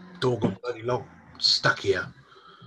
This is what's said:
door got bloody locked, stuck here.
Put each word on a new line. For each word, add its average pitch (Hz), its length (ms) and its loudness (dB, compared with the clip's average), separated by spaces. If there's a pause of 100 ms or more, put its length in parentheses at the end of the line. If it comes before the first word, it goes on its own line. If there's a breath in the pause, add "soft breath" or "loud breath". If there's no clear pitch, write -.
(200)
door 123 180 2
got - 240 0
bloody 117 200 -8
locked, 123 260 -2 (340)
stuck - 380 2
here. 95 260 2 (600 loud breath)